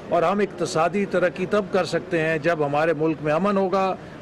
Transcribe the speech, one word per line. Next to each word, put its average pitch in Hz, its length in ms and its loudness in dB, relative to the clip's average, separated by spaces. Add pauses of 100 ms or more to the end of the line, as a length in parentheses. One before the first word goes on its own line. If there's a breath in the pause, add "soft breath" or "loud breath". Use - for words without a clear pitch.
(120)
और 165 120 4
हम 202 180 2
इक्तसादी 175 640 0
तरक्की 180 400 0
तब 202 260 0
कर 185 120 2
सकते 160 340 -2
हैं 160 240 0
जब 165 200 2
हमारे 147 320 2
मुल्क 156 280 0
में 151 100 0
अमन 196 240 2
होगा 190 420 0 (240 loud breath)